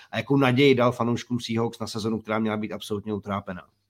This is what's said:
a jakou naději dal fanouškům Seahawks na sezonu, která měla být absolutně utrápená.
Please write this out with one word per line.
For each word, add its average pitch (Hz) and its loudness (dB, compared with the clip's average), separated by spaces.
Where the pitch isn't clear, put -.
a 104 -6
jakou 139 2
naději 135 6
dal 120 4
fanouškům 117 -2
Seahawks 113 -4
na 110 -8
sezonu, 110 -4
která 107 -2
měla 110 0
být 110 -6
absolutně 104 -6
utrápená. 98 -6